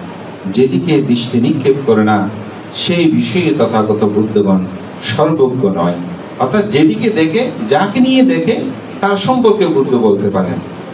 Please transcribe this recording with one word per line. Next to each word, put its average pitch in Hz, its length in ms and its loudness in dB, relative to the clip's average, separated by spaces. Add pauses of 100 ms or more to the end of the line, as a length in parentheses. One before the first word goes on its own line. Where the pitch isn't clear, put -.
(460)
যেদিকে 135 560 2
দৃষ্টি 120 380 0
নিক্ষেপ 139 340 2 (120)
করে 107 180 4
না 104 240 0 (460)
সেই 170 360 0
বিষয়ে 120 480 0
তথাগত 107 460 0
বুদ্ধগণ 101 540 2 (440)
সর্বজ্ঞ 139 680 0
নয়।" 87 260 -2 (440)
অর্থাৎ 196 320 0
যেদিকে 202 400 2
দেখে, 160 400 0 (180)
যাকে 196 320 0
নিয়ে 262 220 4
দেখে, 170 340 2 (440)
তার 202 160 0
সম্পর্কে 220 500 2
বুদ্ধ 135 280 0
বলতে 104 360 2
পারেন, 92 240 -2 (400)